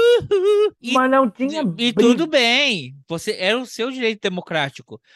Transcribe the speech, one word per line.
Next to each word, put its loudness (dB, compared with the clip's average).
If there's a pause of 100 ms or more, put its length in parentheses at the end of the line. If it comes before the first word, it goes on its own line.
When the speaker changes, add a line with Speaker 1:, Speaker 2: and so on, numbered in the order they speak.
(840)
Speaker 1:
E -6
Speaker 2:
Mas 2
não 4
tinha -6
Speaker 1:
e 0
Speaker 2:
briga. 0
Speaker 1:
tudo 4
bem, 0 (140)
você, -6
era 0
o -8
seu -8
direito -4
democrático. -8 (160)